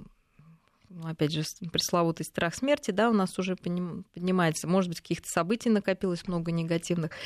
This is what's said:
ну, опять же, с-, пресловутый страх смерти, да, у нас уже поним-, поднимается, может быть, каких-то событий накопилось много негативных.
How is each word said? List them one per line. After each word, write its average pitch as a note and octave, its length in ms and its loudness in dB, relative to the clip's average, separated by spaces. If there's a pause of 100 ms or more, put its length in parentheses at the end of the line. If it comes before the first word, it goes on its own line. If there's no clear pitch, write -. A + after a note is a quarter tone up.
(880)
ну, E3 180 -12
опять D#3+ 240 0
же, D#3 120 -2
с-, - 120 -8 (160)
пресловутый E3 540 0
страх E3+ 280 -2
смерти, C#4+ 380 0
да, G#3 180 4
у A#3 40 4
нас F#3+ 260 2
уже F#3 160 -2
поним-, F3+ 480 -6 (100)
поднимается, F3 540 2
может F3+ 220 2
быть, E3 100 -6
каких-то - 300 -6
событий F#3+ 400 0
накопилось G3 580 0
много E3+ 240 -2
негативных. E3 600 0 (140)